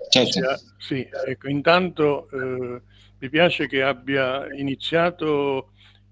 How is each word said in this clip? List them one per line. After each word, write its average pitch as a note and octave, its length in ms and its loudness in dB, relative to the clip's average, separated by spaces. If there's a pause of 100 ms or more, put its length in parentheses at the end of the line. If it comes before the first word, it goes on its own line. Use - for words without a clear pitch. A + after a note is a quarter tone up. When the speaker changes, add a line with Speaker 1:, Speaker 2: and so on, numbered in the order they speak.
Speaker 1:
C'è, - 180 6
Speaker 2:
si - 140 -2
Speaker 1:
c'è. C3 60 0
Speaker 2:
ha-, C#3 120 -2 (200)
sì, C3 300 -8 (180)
ecco, C3 220 -8
intanto, D3 840 2
eh, B2+ 500 -6 (380)
mi C3+ 120 -10
piace D#3+ 360 4
che C3+ 160 0
abbia C3+ 680 -2
iniziato C#3+ 1200 -2 (400)